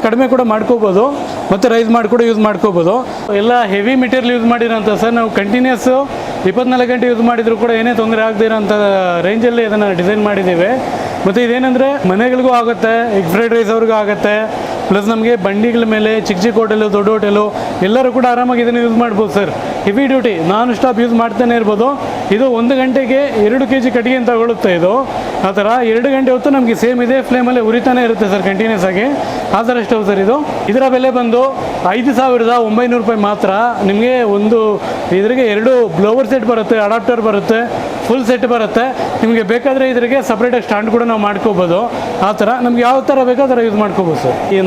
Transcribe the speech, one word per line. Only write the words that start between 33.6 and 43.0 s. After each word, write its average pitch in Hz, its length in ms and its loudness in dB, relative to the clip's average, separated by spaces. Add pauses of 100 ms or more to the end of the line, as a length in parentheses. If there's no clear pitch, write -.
ನಿಮಗೆ 240 340 2 (140)
ಒಂದು 214 220 2 (600)
ಇದ್ರಿಗೆ 247 340 2
ಎರಡು 233 340 2
ಬ್ಲೋವರ್ 208 400 0
ಸೆಟ್ 226 180 0
ಬರುತ್ತೆ, 226 400 0
ಅಡಾಪ್ಟರ್ 226 360 0
ಬರುತ್ತೆ, 214 380 0 (480)
ಫುಲ್ 247 180 0
ಸೆಟ್ 247 200 0
ಬರುತ್ತೆ. 226 400 0 (360)
ನಿಮಗೆ 226 220 2 (100)
ಬೇಕಾದರೆ 262 360 0
ಇದ್ರಿಗೆ 247 320 0
ಸಪ್ರೇಟಾಗಿ 233 420 0
ಸ್ಟ್ಯಾಂಡ್ 214 320 -2
ಕೂಡ 233 80 2
ನಾವು 226 240 0
ಮಾಡ್ಕೋಬೋದು. 196 640 0 (360)
ಆ 208 40 0
ಥರ 208 180 0 (120)
ನಮ್ಗೆ 240 200 0
ಯಾವ 254 200 2